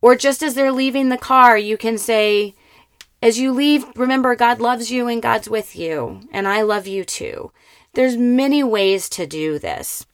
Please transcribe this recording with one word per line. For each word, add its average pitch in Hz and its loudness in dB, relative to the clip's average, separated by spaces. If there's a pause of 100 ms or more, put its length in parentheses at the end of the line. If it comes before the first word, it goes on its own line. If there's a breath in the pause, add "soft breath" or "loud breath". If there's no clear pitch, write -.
Or 247 8
just 269 -2
as 285 -2
they're 269 0
leaving 262 0
the 254 0
car, 247 6
you 208 -2
can 226 -4
say, 208 0 (680 soft breath)
"As 226 2
you 262 0
leave, 285 2 (100)
remember 254 0
God 240 2
loves 233 -2
you 247 -2
and 233 -4
God's 220 -2
with 220 -6
you, 151 -6 (120)
and 196 -4
I 202 0
love 208 -2
you 190 -8
too." - -10 (420 soft breath)
There's 254 2
many 269 2
ways 196 0
to 175 -6
do 156 -4
this - -10